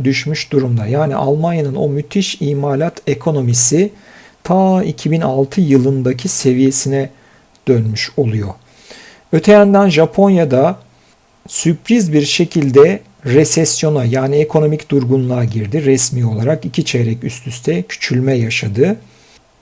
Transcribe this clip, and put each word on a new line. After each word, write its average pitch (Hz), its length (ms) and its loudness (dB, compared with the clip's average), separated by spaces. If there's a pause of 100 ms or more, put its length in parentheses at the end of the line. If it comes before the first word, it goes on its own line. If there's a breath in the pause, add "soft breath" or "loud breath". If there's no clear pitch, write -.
düşmüş 139 480 -4
durumda. 123 340 0
Yani 139 300 -2
Almanya'nın 147 600 -2
o 151 140 -2
müthiş 147 500 -4
imalat 143 680 -4
ekonomisi 147 840 0 (520 loud breath)
ta 185 400 2
iki 156 280 -4
bin 165 100 0
altı 135 400 -2
yılındaki 131 680 0
seviyesine 135 840 0 (580 soft breath)
dönmüş 113 500 0
oluyor. 110 320 -2 (840 loud breath)
Öte 160 200 2
yandan 202 380 6
Japonya'da 160 880 2 (680 soft breath)
sürpriz 175 680 -2
bir 147 120 2
şekilde 160 760 2 (260)
resesyona, 147 800 2
yani 131 300 0
ekonomik 151 560 0
durgunluğa 127 520 0
girdi. 110 420 -4
Resmi 131 400 2
olarak 117 400 -2
iki - 200 -4
çeyrek 117 380 -2
üst - 240 -10
üste 165 340 -4
küçülme 135 520 -4
yaşadı. 117 640 -2 (680 soft breath)